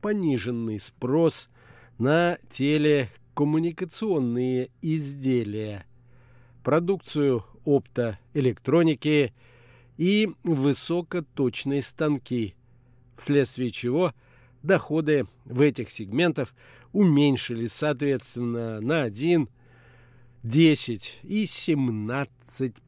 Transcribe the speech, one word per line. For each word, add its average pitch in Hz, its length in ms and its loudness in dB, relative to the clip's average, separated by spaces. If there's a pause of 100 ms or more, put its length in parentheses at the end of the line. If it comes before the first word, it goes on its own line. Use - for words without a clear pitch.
пониженный 120 800 -2
спрос 147 680 0 (500)
на 165 400 2 (100)
телекоммуникационные 147 2250 0 (100)
изделия, 127 1040 -4 (800)
продукцию 147 800 0 (200)
оптоэлектроники 143 1700 0 (640)
и 202 320 2 (120)
высокоточные 143 1400 -2
станки, 127 720 -2 (640)
вследствие 131 540 0
чего 147 440 -2 (480)
доходы 151 640 2 (180)
в 123 160 -2
этих 135 300 2
сегментах 123 640 -2 (380)
уменьшились 143 840 2
соответственно 120 1080 -4
на 143 220 0
один, 131 480 0 (920)
десять 131 800 2
и 208 240 -4
семнадцать 127 1400 -4